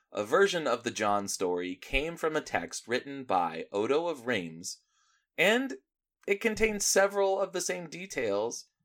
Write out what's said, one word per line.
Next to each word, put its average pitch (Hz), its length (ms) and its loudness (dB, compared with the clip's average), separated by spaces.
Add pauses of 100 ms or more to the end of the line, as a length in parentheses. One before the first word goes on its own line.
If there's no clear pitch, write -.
(140)
a 104 100 -2
version 175 420 4
of 120 180 0
the 117 80 -2
John 101 360 2
story 90 480 -2
came 156 400 -2
from 160 200 -2
a 147 60 2
text - 460 -4
written 131 380 -4
by 82 480 0
Odo 127 340 2
of 135 200 -6
Reims, 87 500 -4 (600)
and 240 360 2 (520)
it 202 140 0
contains 214 460 0
several 196 540 4
of 190 120 -2
the 180 100 -4
same 180 260 -6
details 127 800 -2 (180)